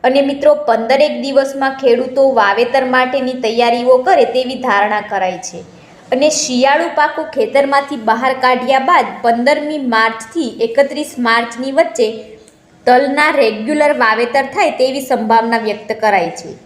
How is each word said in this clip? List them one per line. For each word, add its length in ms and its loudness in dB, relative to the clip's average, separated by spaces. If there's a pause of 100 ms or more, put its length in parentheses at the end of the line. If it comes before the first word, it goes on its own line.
અને 180 2
મિત્રો, 340 2
પંદરેક 640 0
દિવસમાં 600 -2
ખેડૂતો 500 2
વાવેતર 540 2
માટેની 560 -2
તૈયારીઓ 560 2
કરે 280 2
તેવી 400 -4
ધારણા 360 0
કરાઈ 360 -4
છે. 220 -14 (520)
અને 180 2
શિયાળુ 680 0
પાકો 280 0
ખેતરમાંથી 880 0
બહાર 240 0
કાઢ્યા 460 2
બાદ 280 2 (140)
પંદરમી 680 0
માર્ચથી 600 -2 (120)
એકત્રીસ 580 -2
માર્ચની 520 -2
વચ્ચે 360 0 (800)
તલના 440 4
રેગ્યુલર 640 0
વાવેતર 520 0
થાય 260 -2
તેવી 300 -2
સંભાવના 560 0
વ્યક્ત 360 -6
કરાઈ 360 0
છે. 220 -14 (140)